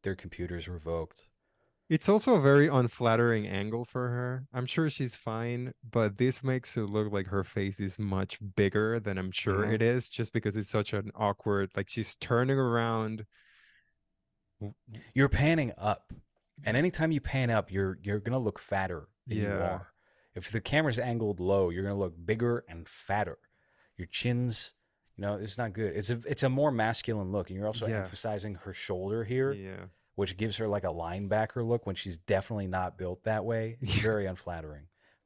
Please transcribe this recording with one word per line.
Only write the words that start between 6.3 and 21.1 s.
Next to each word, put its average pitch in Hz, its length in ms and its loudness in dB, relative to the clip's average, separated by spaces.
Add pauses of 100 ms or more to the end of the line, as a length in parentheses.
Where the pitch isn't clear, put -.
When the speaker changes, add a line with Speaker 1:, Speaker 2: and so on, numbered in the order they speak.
Speaker 2:
makes 131 320 -2
it 117 60 0
look 104 300 0
like 98 140 0
her 98 160 0
face 98 380 -2
is 98 180 -4
much 95 400 -2 (160)
bigger 107 460 2
than 98 180 -4
I'm 92 140 -4
sure 101 320 0
Speaker 1:
Mm-hmm. 110 80 0
Speaker 2:
it 110 100 2
is, 120 260 2
just - 240 -6
because 110 240 0
it's 104 140 -4
such 104 220 0
an 101 240 -4
awkward, 101 580 0
like, 98 140 -4
she's - 260 -4
turning 127 420 2
around. 113 680 0 (1300)
W-, 107 140 -10 (380)
Speaker 1:
You're 135 160 4
panning 143 480 4
up. - 360 0 (500)
And 113 140 0
anytime 160 340 2
you 151 100 2
pan 131 300 0
up, 107 220 2
you're, 95 280 0
you're 101 200 -2
gonna 117 180 -2
look 110 220 -2
fatter 92 480 -4 (180)
than 110 120 -2
you 107 40 2
Speaker 2:
Yeah. 101 120 0
Speaker 1:
are. 92 340 -2 (480)
If 95 160 -10
the 110 80 -2
camera's 143 400 0
angled 113 400 0